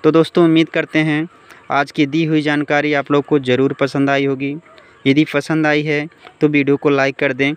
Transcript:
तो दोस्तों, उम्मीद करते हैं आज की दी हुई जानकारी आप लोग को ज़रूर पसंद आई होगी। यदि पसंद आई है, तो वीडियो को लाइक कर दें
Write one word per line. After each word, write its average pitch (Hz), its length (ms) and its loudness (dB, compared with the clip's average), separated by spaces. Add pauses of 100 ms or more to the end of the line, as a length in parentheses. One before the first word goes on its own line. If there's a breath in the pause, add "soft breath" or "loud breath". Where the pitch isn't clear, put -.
तो 160 60 4
दोस्तों, 160 340 2
उम्मीद 160 240 4
करते 156 300 -4
हैं 156 300 -2 (420 loud breath)
आज 139 200 -2
की 151 160 0
दी 160 180 -2
हुई 156 180 0
जानकारी 147 500 -2
आप 143 200 -2
लोग 143 120 2
को 151 140 0
ज़रूर 131 340 0
पसंद 139 380 -2
आई 139 160 0
होगी। 139 300 -4 (500 soft breath)
यदि 143 180 4 (100)
पसंद 156 320 -2
आई 151 160 0
है, 151 260 -4 (320 loud breath)
तो 151 80 2
वीडियो 143 280 2
को 147 140 0
लाइक 135 260 0
कर 139 160 -2
दें 139 240 -2